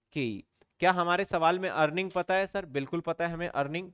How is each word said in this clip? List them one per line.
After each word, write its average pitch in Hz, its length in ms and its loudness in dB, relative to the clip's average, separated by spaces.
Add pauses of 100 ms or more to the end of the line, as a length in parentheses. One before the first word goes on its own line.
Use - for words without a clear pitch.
(120)
के 151 80 -4
ई। 110 240 -4 (340)
क्या 180 140 6
हमारे 180 320 2
सवाल 170 340 2
में 185 100 -2
अर्निंग 156 420 0
पता 180 240 0
है 190 120 2
सर? 196 180 -6
बिल्कुल 143 360 -4
पता 165 260 -4
है 170 60 -4
हमें 170 160 -6
अर्निंग। 160 460 -4